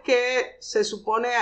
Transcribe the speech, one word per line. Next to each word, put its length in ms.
que 560
se 240
supone 440